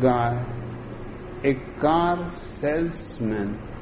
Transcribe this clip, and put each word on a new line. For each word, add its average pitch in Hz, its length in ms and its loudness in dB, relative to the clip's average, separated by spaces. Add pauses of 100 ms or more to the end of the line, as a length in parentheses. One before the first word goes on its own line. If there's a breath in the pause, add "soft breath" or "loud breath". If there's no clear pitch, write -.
guy, 123 420 6 (1000)
a 139 100 6 (240)
car 170 380 4 (140)
salesman, 127 1200 -2 (300)